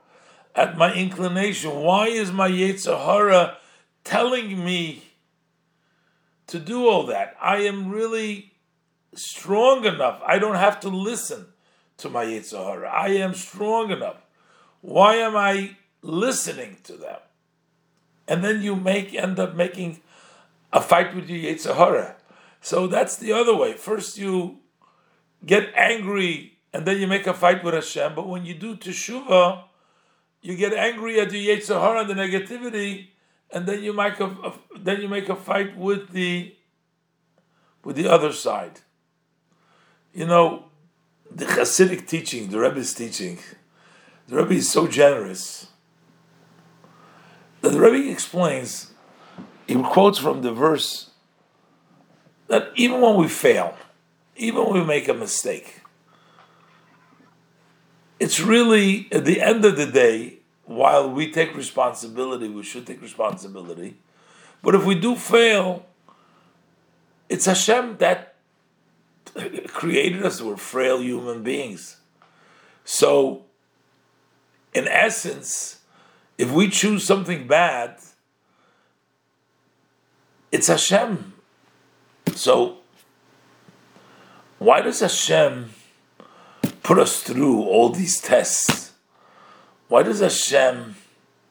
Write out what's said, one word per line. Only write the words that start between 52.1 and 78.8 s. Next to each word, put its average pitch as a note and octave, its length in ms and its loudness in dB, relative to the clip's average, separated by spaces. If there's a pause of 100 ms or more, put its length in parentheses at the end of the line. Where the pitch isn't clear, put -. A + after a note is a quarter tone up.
that - 280 0
even B3 240 2
when A3 160 6
we D#3+ 100 4
fail, F#2+ 500 2 (600)
even - 280 -2
when G#3+ 100 0
we F3 100 2
make D3 240 -2
a B2+ 60 2
mistake, - 640 -8 (2500)
it's - 180 -2
really, G#3+ 720 4
at C#3 140 0
the D#3+ 160 2
end G#3+ 240 4
of F#3+ 120 6
the D3 100 0
day, A#2+ 520 4 (260)
while C3+ 460 4
we D3+ 220 -6
take E3 240 -2
responsibility, B2 920 -4
we G#2 140 -12
should B2 240 -14
take - 160 -18
responsibility. F#2+ 920 -8 (680)
But - 120 4
if G3 100 4
we F#3+ 100 2
do A3+ 220 0
fail, G#3+ 720 2 (1400)
it's - 180 -2
Hashem A3 520 2
that F3+ 380 0 (1300)
created F3 580 -2
us. D#3 160 -2
We're G#2+ 160 -8
frail B2+ 460 -2
human A#2+ 400 -8
beings. B2 540 -8 (880)
So, C#3+ 600 2 (1300)
in C#3 160 0
essence, - 920 -2 (580)
if B2 140 0
we F#3 160 4
choose G3+ 360 0
something F3 420 -2
bad, C#3 520 2 (2500)